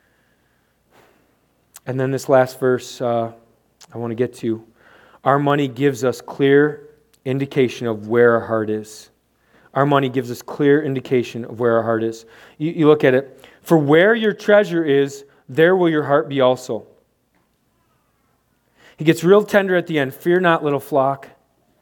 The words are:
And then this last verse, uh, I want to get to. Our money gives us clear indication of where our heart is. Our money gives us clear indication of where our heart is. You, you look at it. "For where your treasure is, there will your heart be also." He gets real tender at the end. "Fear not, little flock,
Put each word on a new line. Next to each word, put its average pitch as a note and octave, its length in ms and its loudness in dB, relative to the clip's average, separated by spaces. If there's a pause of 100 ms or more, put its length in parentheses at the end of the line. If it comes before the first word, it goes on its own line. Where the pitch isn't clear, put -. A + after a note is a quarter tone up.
(1900)
And C3 140 -6
then C3 120 -2
this C3 180 -6
last B2+ 300 2
verse, B2+ 420 -2
uh, A#2 300 -4 (600)
I - 60 -16
want A#2 140 -8
to A2+ 40 -8
get B2 200 -4
to. A2+ 280 -6 (600)
Our C#3 160 0
money C#3+ 280 0
gives B2+ 360 -2
us A#2+ 180 -2
clear C#3+ 680 2 (380)
indication C3+ 640 -2
of G#2+ 200 -6
where A#2+ 260 4
our A2+ 120 -2
heart A2 240 -4
is. G#2+ 400 -10 (640)
Our C#3 140 2
money C#3 200 2
gives B2 220 -6
us A#2+ 140 -12
clear C#3+ 400 0
indication C3 640 -4
of A2+ 140 -12
where A#2 180 2
our A2+ 60 0
heart A2+ 200 -2
is. A2+ 240 -8 (320)
You, D#3 120 -4
you D#3+ 160 0
look D3+ 160 4
at C3+ 120 4
it. - 280 -6 (200)
"For E3+ 120 2
where D#3+ 380 4
your A3 200 -2
treasure F3+ 500 2
is, C#3 420 0 (220)
there D#3+ 280 2
will F3+ 140 2
your D3+ 140 0
heart C#3+ 260 0
be C#3 120 -2
also." B2+ 440 0 (2000)
He D#3 80 -10
gets D#3+ 180 0
real G3 180 6
tender G3 340 0
at F3 120 -2
the D#3+ 100 -4
end. C3+ 160 -2
"Fear F3 280 -2
not, E3 220 2
little C#3+ 180 -2
flock, C3+ 480 -2 (520)